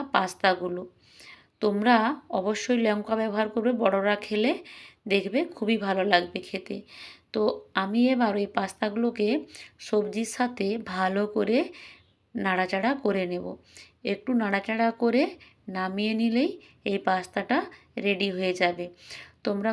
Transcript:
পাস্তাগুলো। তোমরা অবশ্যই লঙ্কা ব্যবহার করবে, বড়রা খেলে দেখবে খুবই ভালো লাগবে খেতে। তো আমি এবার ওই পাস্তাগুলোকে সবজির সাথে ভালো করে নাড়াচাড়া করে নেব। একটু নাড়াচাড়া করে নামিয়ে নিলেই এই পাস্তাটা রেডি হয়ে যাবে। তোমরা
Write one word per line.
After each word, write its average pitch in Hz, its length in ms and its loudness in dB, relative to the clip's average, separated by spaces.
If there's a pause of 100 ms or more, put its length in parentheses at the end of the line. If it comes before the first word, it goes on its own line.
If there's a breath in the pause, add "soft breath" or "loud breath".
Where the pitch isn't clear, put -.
(140)
পাস্তাগুলো। 180 680 2 (800 loud breath)
তোমরা 214 340 4 (440)
অবশ্যই 214 460 0
লঙ্কা 214 360 0
ব্যবহার 214 320 0
করবে, 233 180 2 (100)
বড়রা 196 340 4 (100)
খেলে 214 260 0 (600 loud breath)
দেখবে 196 280 0 (160)
খুবই 220 220 0
ভালো 190 260 0 (100)
লাগবে 175 260 0 (100)
খেতে। 196 260 -8 (560 loud breath)
তো 214 100 0 (420)
আমি 214 180 0 (120)
এবার 233 280 2
ওই 196 60 -2 (100)
পাস্তাগুলোকে 214 680 0 (600 loud breath)
সবজির 214 480 0
সাথে 247 320 -2 (260)
ভালো 190 280 0 (140)
করে 214 220 2 (800 loud breath)
নাড়াচাড়া 190 560 0 (120)
করে 190 280 0
নেব। 175 140 -6 (680 loud breath)
একটু - 180 -6 (120)
নাড়াচাড়া 220 480 0 (120)
করে 240 220 4 (520 loud breath)
নামিয়ে 196 460 -2
নিলেই 233 280 2 (420 loud breath)
এই 196 60 0 (100)
পাস্তাটা 196 500 0 (480 loud breath)
রেডি 196 300 0
হয়ে 185 260 0
যাবে। 175 240 0 (580 loud breath)
তোমরা 208 280 -2